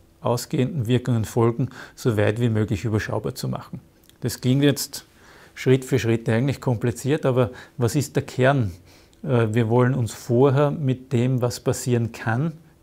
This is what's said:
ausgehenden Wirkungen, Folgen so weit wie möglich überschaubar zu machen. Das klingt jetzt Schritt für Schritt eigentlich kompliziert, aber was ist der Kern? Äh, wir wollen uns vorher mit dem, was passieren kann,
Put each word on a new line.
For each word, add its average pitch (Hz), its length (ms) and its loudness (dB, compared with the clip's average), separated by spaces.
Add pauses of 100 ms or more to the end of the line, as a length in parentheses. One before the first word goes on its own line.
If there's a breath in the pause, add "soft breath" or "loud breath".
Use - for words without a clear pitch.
(220)
ausgehenden 123 680 -2
Wirkungen, 120 380 0
Folgen 120 420 0 (280 loud breath)
so 120 200 -2
weit 107 240 2
wie 120 80 2
möglich 110 380 0
überschaubar 110 500 -4
zu 131 140 -6
machen. - 320 -10 (400)
Das - 180 -6
klingt 131 240 2
jetzt - 400 0 (520 loud breath)
Schritt 131 280 2
für 131 160 0
Schritt 113 300 0
eigentlich 123 320 0
kompliziert, 127 640 -2
aber 123 260 2 (240 loud breath)
was 120 200 0
ist - 200 -2
der - 80 0
Kern? 127 480 0 (520 soft breath)
Äh, 120 280 2
wir 113 160 2
wollen 123 260 4
uns 120 200 -2
vorher 139 580 2
mit 131 400 -4
dem, 123 300 0
was 120 180 -2
passieren 117 540 -2
kann, 135 400 -2 (300 soft breath)